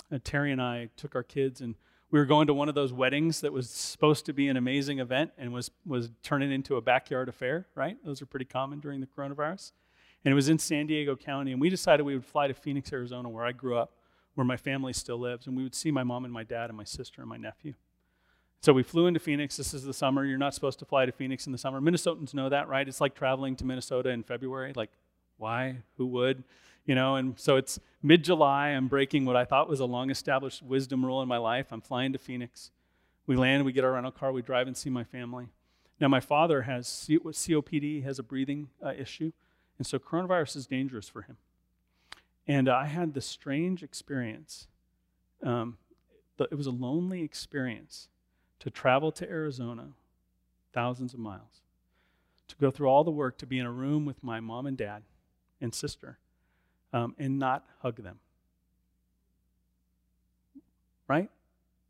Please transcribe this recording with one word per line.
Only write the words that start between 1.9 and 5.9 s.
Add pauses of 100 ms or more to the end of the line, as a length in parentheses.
we
were
going
to
one
of
those
weddings
that
was
supposed
to
be
an
amazing
event
and
was, (160)
was (140)